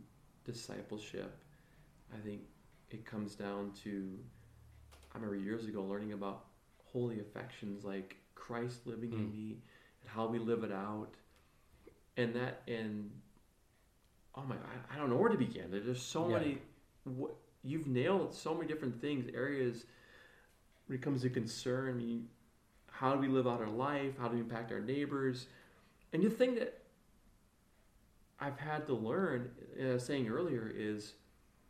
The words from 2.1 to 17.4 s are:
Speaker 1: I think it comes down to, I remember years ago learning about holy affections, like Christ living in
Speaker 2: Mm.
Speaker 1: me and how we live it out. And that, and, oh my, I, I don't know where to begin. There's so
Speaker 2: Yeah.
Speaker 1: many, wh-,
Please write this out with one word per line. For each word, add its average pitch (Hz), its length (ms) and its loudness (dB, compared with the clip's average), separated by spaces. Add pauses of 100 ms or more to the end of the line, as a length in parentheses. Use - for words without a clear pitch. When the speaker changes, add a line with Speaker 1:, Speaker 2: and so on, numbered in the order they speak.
Speaker 1:
I 110 120 -8
think 101 140 -6 (500)
it 107 140 -12
comes 104 300 -4
down 101 380 -4 (100)
to, 98 340 -4 (960)
I 113 60 -10
remember 104 180 -2
years 110 300 -2
ago 104 160 -2
learning 104 320 -2
about 98 300 -6 (420)
holy 120 340 -2
affections, 104 640 -8
like 98 320 -4 (200)
Christ 120 500 -4
living 117 260 -4
in 113 140 0
Speaker 2:
Mm. 101 60 -4
Speaker 1:
me 107 240 -6 (460)
and 107 80 -16
how 110 160 0
we 117 120 2
live 113 260 2
it 104 80 -2
out. 107 420 -4 (1040)
And 117 180 2
that, 127 340 -2
and, 107 420 -4 (1300)
oh 135 100 -8
my, 123 80 -2
I, - 400 -8
I 143 40 -6
don't 143 120 4
know 120 60 8
where 214 140 8
to 202 80 6
begin. 92 340 0
There's 120 300 0
so 165 260 0
Speaker 2:
Yeah. 208 100 6
Speaker 1:
many, 143 200 0 (600)
wh-, - 120 -4 (320)